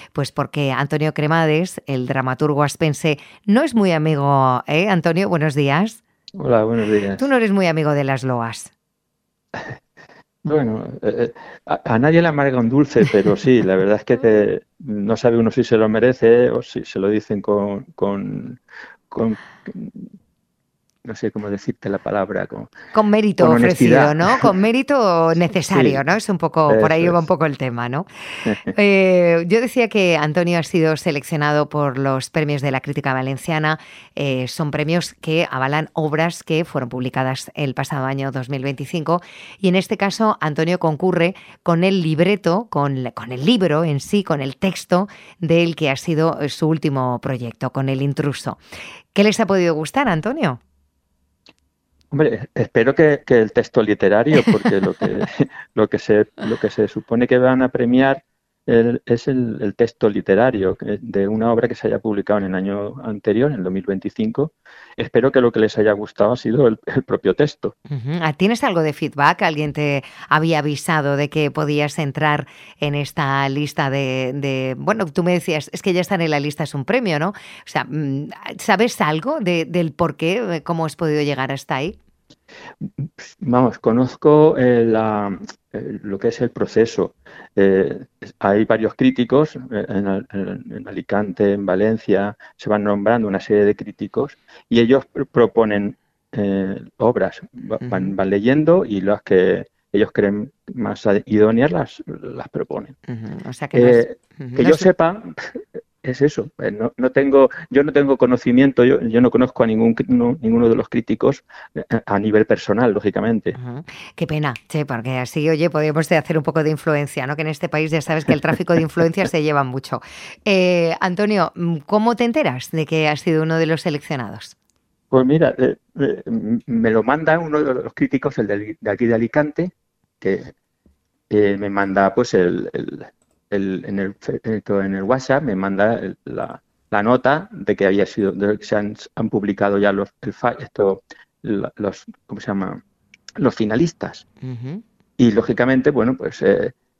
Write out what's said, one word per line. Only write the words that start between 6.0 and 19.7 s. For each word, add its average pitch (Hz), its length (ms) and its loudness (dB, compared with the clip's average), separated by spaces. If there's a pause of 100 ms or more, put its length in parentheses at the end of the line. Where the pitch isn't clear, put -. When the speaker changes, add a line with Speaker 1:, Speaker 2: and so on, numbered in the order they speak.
Speaker 2:
Hola, 127 320 2
buenos 208 260 0
días. 196 300 0
Speaker 1:
Tú 269 80 0
no 269 80 2
eres 226 160 2
muy 196 160 2
amigo 156 240 0
de 143 100 0
las 135 220 -2
loas. 117 480 -6 (800)
Speaker 2:
<laughs> - 300 -14 (600)
Bueno, 139 440 -2 (160)
eh, 117 320 -2
eh, - 0 - (320)
a, - 280 -2
a 110 40 4
nadie 160 240 6
le 170 60 2
amarga 139 300 0
un 117 120 2
dulce, 135 360 4
pero 101 300 2
sí, 123 260 4
la 95 140 2
verdad 95 200 2
es - 80 -4
que 123 120 2
te, 104 560 2
Speaker 1:
<laughs> - 60 -20
Speaker 2:
no 107 380 -4
sabe 117 220 2
uno 113 120 2
si 120 140 2
se 117 120 2
lo 110 120 4
merece 117 640 4
o 117 120 -2
si 110 220 -10
se - 140 -10
lo 98 120 0
dicen 107 320 -2
con, 101 420 -2 (100)
con, 101 640 -6 (480)
con, 113 300 -4 (1700)